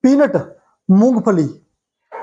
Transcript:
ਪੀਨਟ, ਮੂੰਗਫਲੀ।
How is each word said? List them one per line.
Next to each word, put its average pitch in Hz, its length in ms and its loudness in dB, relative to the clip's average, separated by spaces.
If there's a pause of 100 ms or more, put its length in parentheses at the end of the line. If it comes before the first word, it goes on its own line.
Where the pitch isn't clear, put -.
ਪੀਨਟ, 277 340 2 (540)
ਮੂੰਗਫਲੀ। 208 720 0 (640)